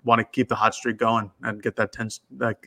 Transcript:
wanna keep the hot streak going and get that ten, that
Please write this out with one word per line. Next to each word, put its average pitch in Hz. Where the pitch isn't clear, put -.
wanna 113
keep -
the 117
hot 110
streak 113
going 113
and 104
get 110
that 107
ten, 110
that 113